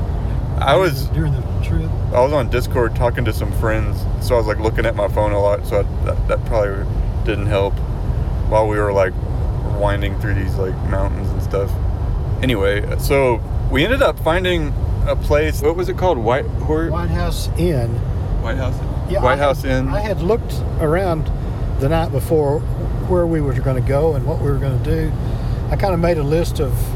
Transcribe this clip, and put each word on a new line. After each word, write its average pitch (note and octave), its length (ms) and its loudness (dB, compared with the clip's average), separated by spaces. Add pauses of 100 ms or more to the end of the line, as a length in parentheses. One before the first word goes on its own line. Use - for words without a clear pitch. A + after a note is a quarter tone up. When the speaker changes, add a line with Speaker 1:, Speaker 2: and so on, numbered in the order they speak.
(600)
Speaker 1:
I C3+ 160 4
was E3+ 300 2
Speaker 2:
During D3 260 0
the C#3 100 0 (220)
trip. - 240 0 (260)
Speaker 1:
I B2 60 4
was C#3 140 4
on C3 140 2
Discord A#2+ 460 0
talking A#2+ 300 0
to A2 80 0
some G#2 200 -2
friends, A2 520 0 (160)
so - 140 0
I A#2+ 40 4
was, A2+ 80 2
like, G#2 140 0
looking A2 240 0
at A2+ 100 0
my G2 140 0
phone G#2 240 0
a G2+ 80 2
lot, G2+ 260 0
so G#2 140 0
I, - 260 -2
that, - 220 0
that - 160 0
probably G#2 400 0 (400)
didn't G#2 220 0
help G2 260 0 (800)
while G#2+ 180 4
we G#2 100 0
were, G#2 140 0
like, F#2+ 220 2 (640)
winding G2+ 400 0
through G2+ 160 0
these, G2 220 0
like, F#2+ 180 -2 (160)
mountains G2 400 0
and - 120 -2
stuff. G2 280 -2 (720)
Anyway, G2+ 420 0 (140)
so C3+ 420 2 (300)
we C3+ 140 2
ended A#3+ 180 2
up D#3+ 180 2
finding E3+ 540 0 (320)
a C#3 100 0
place. D3 460 0
What D#3+ 140 2
was F3 120 -2
it - 80 -4
called? F3 220 2
White A#2+ 260 2 (220)
Hor-, D#3 240 0
Speaker 2:
White - 200 -2
House - 460 0
Inn. D3+ 320 2 (540)
Speaker 1:
White - 160 -2
House? - 160 -2 (340)
Speaker 2:
Yeah, - 140 0
Speaker 1:
White B2+ 160 4
Speaker 2:
I C#3 40 2
Speaker 1:
House C#3+ 200 2
Speaker 2:
had, C3+ 80 -2
Speaker 1:
Inn. C3 180 0
Speaker 2:
I E3+ 120 0
had G#3+ 200 -2
looked G#3 340 0 (260)
around D#3+ 500 0 (500)
the C3+ 80 2
night D#3+ 240 2
before C#3+ 460 2 (500)
where F3 180 2
we E3 140 0
were C#3+ 140 0
gonna B2+ 260 0
go C#3+ 340 2
and B2 120 -2
what D#3+ 140 -2
we D3 100 0
were C#3 80 0
gonna A#2+ 260 0
do. D#3 260 0 (600)
I D3 60 2
kinda F#3+ 200 2
made E3+ 220 2
a D3 40 0
list D#3 380 0
of C3+ 120 0 (240)